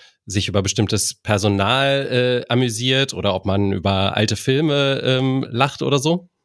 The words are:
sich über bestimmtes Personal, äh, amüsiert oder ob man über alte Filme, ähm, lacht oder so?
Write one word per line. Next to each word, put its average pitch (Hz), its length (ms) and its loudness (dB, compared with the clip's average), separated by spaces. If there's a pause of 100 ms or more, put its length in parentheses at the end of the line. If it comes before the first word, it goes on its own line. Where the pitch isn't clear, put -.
(260)
sich 98 220 -2
über 101 140 2
bestimmtes 98 540 0
Personal, 123 1300 0
äh, - 20 -
amüsiert 127 680 0
oder 92 220 0
ob 92 100 -6
man 98 280 2
über 98 420 0
alte 110 220 0
Filme, 139 680 0
ähm, 131 460 0
lacht 123 320 -2
oder 135 180 2
so? 165 300 -2 (160)